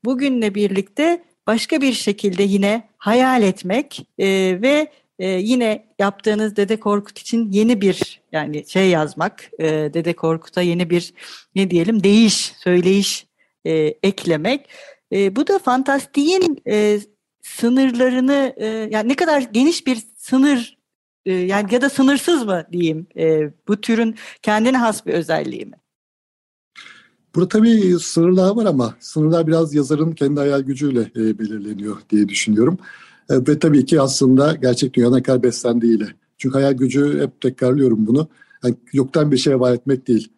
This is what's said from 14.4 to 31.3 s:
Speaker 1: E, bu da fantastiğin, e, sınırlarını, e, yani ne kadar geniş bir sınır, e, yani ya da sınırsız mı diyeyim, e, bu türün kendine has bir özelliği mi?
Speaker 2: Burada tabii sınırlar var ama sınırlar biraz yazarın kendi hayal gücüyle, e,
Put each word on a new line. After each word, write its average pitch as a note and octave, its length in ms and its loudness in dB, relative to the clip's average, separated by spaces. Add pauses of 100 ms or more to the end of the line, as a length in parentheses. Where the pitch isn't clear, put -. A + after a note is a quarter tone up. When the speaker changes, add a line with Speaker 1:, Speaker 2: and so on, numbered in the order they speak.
Speaker 1:
E, G3 240 0
bu D4+ 120 -2
da G4 120 0
fantastiğin, C#4+ 1080 0
e, G#3 320 0 (420)
sınırlarını, B3+ 1160 0
e, G#3+ 80 -8 (260)
yani A3 180 -2
ne C#4 60 0
kadar D4+ 260 0
geniş B3 460 0
bir B3+ 100 -2 (180)
sınır, C4 600 0 (480)
e, F#3+ 80 -2
yani F#3+ 400 -2
ya A#3+ 80 2
da C#4 80 0
sınırsız C4+ 560 0
mı F3+ 260 -4
diyeyim, E3 360 -2 (100)
e, D#3 360 0 (140)
bu G#3 140 -2
türün A3+ 340 -2 (260)
kendine A3+ 360 0
has A3+ 280 -2
bir - 80 -4
özelliği D3+ 520 -4
mi? - 80 -20 (1600)
Speaker 2:
Burada F3+ 120 2
tabii G#3+ 520 4
sınırlar F#3 560 2
var A3+ 100 -2
ama B2+ 340 -2
sınırlar D#3 480 0
biraz D#3+ 260 0
yazarın D3+ 380 0
kendi C#3+ 280 -2
hayal C#3 220 0
gücüyle, C3 540 -4
e, A2 240 -2